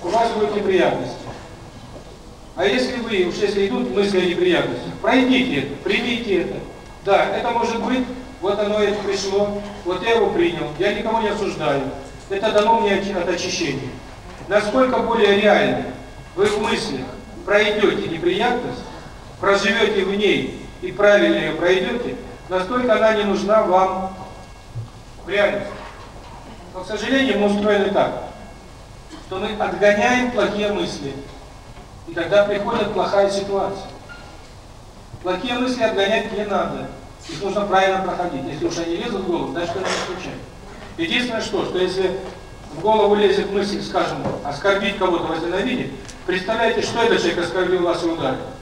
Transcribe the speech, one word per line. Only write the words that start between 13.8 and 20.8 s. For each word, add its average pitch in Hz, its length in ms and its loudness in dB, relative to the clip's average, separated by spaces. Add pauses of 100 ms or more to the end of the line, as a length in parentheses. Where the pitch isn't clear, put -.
Насколько 220 520 2
более 208 420 4
реально 135 460 4 (500)
вы 196 100 4
в 208 140 0
мыслях - 460 -2 (400)
пройдёте 208 640 2
неприятность, 190 760 0 (580)
проживёте 202 640 4
в 196 100 0
ней 196 460 2 (220)